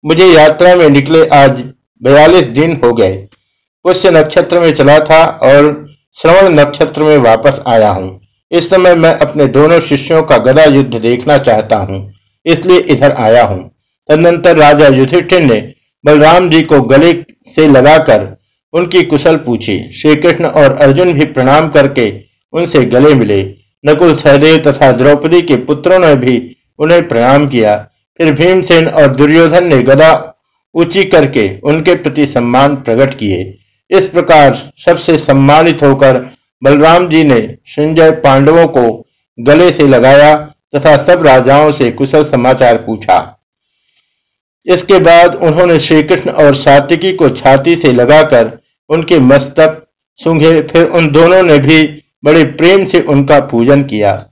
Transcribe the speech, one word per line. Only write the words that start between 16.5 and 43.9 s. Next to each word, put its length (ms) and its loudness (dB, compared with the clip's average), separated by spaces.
को 200 0
गले 440 0
से 120 2
लगाकर 680 2
उनकी 300 -2
कुशल 320 0
पूछी। 560 -8
श्री 240 -2
कृष्ण 300 -2
और 320 0
अर्जुन 360 0
भी 120 -2
प्रणाम 440 -2
करके 520 -2
उनसे 320 -2
गले 280 2
मिले। 420 -2
नकुल, 300 0
सहदेव 560 2
तथा 200 2
द्रौपदी 500 0
के 140 -2
पुत्रों 440 -2
ने 160 2
भी 400 -4
उन्हें 280 0
प्रणाम 400 0
किया। 400 -2
फिर 160 0
भीमसेन 540 0
और 200 0
दुर्योधन 560 2
ने 200 0
गदा 560 0
ऊंची 280 -4
करके 600 -2
उनके 320 -2
प्रति 320 -4
सम्मान 480 -2
प्रकट 380 -2
किए। 440 -8
इस 140 0
प्रकार 680 -2
सबसे 320 -2
सम्मानित 680 0
होकर 520 0
बलराम 460 2
जी 140 0
ने 420 -2
संजय, 460 0
पांडवों 560 0
को 380 -2
गले 320 2
से 160 0
लगाया 480 4
तथा 220 2
सब 280 0
राजाओं 460 2
से 200 -2
कुशल 320 -2
समाचार 520 0
पूछा। 560 -4